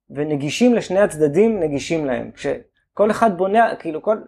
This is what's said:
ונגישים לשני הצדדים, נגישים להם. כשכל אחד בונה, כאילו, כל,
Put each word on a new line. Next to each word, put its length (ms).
ונגישים 640
לשני 260
הצדדים, 600
נגישים 460
להם. 280
כשכל 760
אחד 260
בונה, 400
כאילו, 260
כל, 140